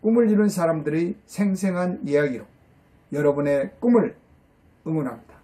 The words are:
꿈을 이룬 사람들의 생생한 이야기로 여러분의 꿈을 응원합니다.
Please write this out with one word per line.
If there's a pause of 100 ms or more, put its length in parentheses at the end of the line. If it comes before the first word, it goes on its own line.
꿈을
이룬
사람들의 (100)
생생한
이야기로 (680)
여러분의
꿈을 (680)
응원합니다.